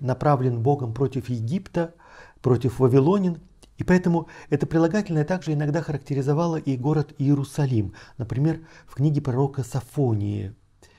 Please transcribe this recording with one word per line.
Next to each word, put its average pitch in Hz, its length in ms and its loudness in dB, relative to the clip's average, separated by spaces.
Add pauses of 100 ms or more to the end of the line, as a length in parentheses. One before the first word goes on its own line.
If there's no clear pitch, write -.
направлен 127 580 0
Богом 131 320 0
против 123 380 -4
Египта, 165 640 -4 (480)
против 123 360 0
вавилонин. 156 600 4 (400)
И - 60 -6
поэтому 180 440 2 (220)
это 147 160 0
прилагательное 165 580 0
также 170 300 -4
иногда 147 260 0
характеризовало 151 760 -2
и 139 200 -2
город 147 400 -2
Иерусалим, 131 800 0 (240)
например, 143 420 -2 (260)
в - 100 -20
книге 143 260 2
пророка 135 400 -2
Софонии. 104 920 -4 (460)